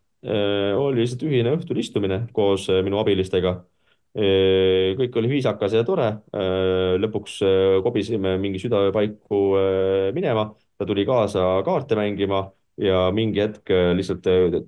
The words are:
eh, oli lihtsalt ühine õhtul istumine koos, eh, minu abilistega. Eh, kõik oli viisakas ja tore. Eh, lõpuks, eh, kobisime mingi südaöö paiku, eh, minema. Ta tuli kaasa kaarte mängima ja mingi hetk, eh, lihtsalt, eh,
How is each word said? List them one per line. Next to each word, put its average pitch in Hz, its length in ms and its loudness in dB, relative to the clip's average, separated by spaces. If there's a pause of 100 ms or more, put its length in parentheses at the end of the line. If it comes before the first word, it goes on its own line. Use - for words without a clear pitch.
(240)
eh, 101 540 -2
oli 135 240 0
lihtsalt 123 240 -4
ühine 131 320 0
õhtul - 240 -6
istumine 101 460 -4 (100)
koos, 98 320 0
eh, 95 160 2
minu 98 160 -2
abilistega. 92 540 0 (600)
Eh, 95 840 2
kõik 123 180 -2
oli 113 120 0
viisakas 110 440 -2
ja 113 120 2
tore. 160 240 0 (260)
Eh, 92 640 0
lõpuks, 107 420 -6
eh, 95 400 4
kobisime 98 560 -2
mingi 98 220 -4
südaöö 101 320 0
paiku, 104 640 0
eh, 95 560 0
minema. 113 420 -2 (220)
Ta - 80 -6
tuli 101 220 0
kaasa 98 580 2
kaarte 147 320 -2
mängima 98 560 -2 (240)
ja 92 360 2
mingi 104 280 0
hetk, 107 300 -4
eh, 90 240 4
lihtsalt, 90 320 -4
eh, 90 400 2